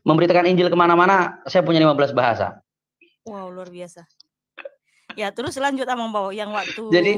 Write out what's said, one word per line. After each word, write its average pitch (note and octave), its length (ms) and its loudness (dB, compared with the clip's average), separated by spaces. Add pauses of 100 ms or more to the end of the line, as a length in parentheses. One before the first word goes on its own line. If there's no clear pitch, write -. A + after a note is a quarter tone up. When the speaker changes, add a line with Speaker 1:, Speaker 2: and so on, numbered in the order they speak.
Speaker 1:
memberitakan F3 440 4
Injil F3+ 200 4
kemana-mana, F3 800 2
saya F#3 160 0
punya E3 160 2
lima D#3 160 6
belas C#3 160 0
bahasa. A2+ 480 -2 (640)
Speaker 2:
Wow, G3 280 -14
luar F3+ 160 -16
biasa. F3 360 -18 (1120)
Ya, G3+ 160 -6
terus A#3+ 260 -10
lanjut C4+ 300 -4
Amang A#3 240 -6
Bao G3+ 200 -4
yang G#3 200 -8
waktu G#3 380 -8
Speaker 1:
Jadi, G3 280 2